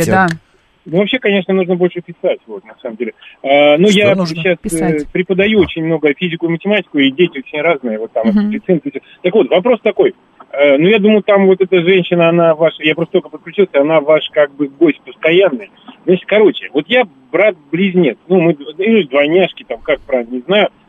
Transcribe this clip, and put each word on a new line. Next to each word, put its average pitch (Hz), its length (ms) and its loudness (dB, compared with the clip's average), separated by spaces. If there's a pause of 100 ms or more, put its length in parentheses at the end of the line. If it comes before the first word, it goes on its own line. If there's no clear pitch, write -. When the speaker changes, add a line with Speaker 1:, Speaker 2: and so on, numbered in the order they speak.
Speaker 1:
ответим. 165 120 0
Speaker 2:
да. 190 160 2 (580)
Speaker 3:
Ну, 160 120 -2
вообще, 208 200 0
конечно, 196 340 -2
нужно 185 240 0
больше 175 240 -2
писать, 170 460 -6
вот, 104 180 -14
на - 160 -20
самом 113 160 -12
деле. 110 160 -6 (300)
А, 147 360 4
ну, 185 100 4
Speaker 1:
Что 202 100 2
Speaker 3:
я 202 160 2
Speaker 1:
нужно? 170 220 -4
Speaker 3:
сейчас, 170 180 -2
э, - 80 -4
Speaker 2:
Писать. 160 500 -4
Speaker 3:
преподаю 196 480 0
очень 165 240 -2
много 151 300 0
физику 165 320 -6
и 160 40 -4
математику, 180 480 -4
и 135 120 2
дети 170 280 -2
очень 147 220 -10
разные, 139 380 -4
вот 110 140 -10
там, 226 160 -2
Speaker 2:
Мгм. 208 220 0
Speaker 3:
лицензии. 180 520 -4 (200)
Так 180 120 -2
вот, 180 160 2
вопрос 196 320 0
такой. 196 320 0 (380)
Э, 139 260 2
ну, 160 100 2
я 220 100 4
думаю, 208 240 2
там 196 240 2
вот 190 140 2
эта 185 220 0
женщина, 175 480 0
она 170 240 2
ваш, 156 260 0
я 156 140 -2
просто 165 180 -6
только 190 160 -2
подключился, 165 520 -2
она 156 200 2
ваш, 151 320 0
как 147 220 0
бы, 139 140 -4
гость 143 360 0
постоянный. 160 640 0 (360)
Значит, 175 200 0
короче, 196 460 0
вот 156 160 -4
я 247 160 2 (260)
брат-близнец, 175 840 0 (100)
ну, 185 140 2
мы, 170 120 2
или 160 540 -2
двойняшки, 147 640 0
там, 117 140 -8
как 147 180 -4
правильно, 123 360 -6
не 123 60 -6
знаю, 190 260 0 (200)